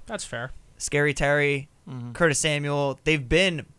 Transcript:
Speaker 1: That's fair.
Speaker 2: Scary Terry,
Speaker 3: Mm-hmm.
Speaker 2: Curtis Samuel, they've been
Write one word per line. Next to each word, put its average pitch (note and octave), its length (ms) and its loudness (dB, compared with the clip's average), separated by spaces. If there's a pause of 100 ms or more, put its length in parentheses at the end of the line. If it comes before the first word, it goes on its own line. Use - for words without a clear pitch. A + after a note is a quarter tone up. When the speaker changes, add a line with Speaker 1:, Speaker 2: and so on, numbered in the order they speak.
Speaker 1:
That's A#2 180 -8
fair. A#2+ 280 -8 (260)
Speaker 2:
Scary D3 360 0
Terry, C#3+ 540 2 (220)
Speaker 3:
Mm-hmm. B2 220 -10
Speaker 2:
Curtis D3 280 4
Samuel, C#3+ 680 -2
they've D3 240 0
been E3+ 360 2 (140)